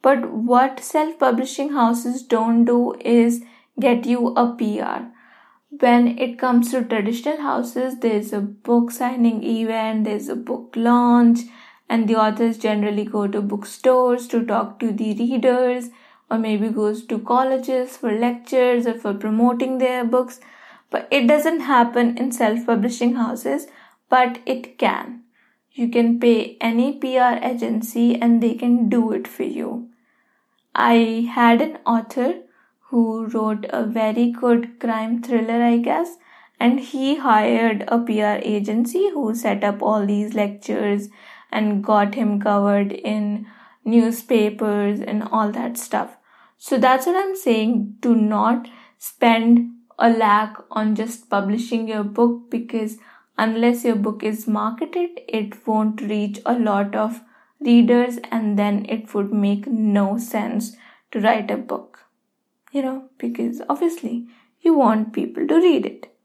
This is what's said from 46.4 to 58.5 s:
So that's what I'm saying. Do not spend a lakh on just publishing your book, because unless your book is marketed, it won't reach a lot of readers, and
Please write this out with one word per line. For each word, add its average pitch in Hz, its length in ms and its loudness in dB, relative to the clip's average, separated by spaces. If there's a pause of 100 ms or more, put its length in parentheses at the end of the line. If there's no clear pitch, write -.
So - 200 -2
that's 262 280 4
what 349 120 0
I'm 381 180 -2
saying. 220 640 0
Do 240 160 2
not 214 540 0 (280)
spend 233 760 2 (260)
a 233 120 4
lakh 214 480 2 (140)
on 214 240 0
just 220 340 -8
publishing 220 580 -2
your 214 160 -4
book, 233 460 0
because 220 480 -6 (400)
unless 226 480 0
your 226 100 2
book 208 280 -4
is 214 240 -4
marketed, 240 800 -4
it 208 380 -6
won't 214 360 -2
reach 208 440 -4
a 240 120 0
lot 202 380 0
of 214 260 -4 (400)
readers, 240 560 4 (120)
and 208 300 -2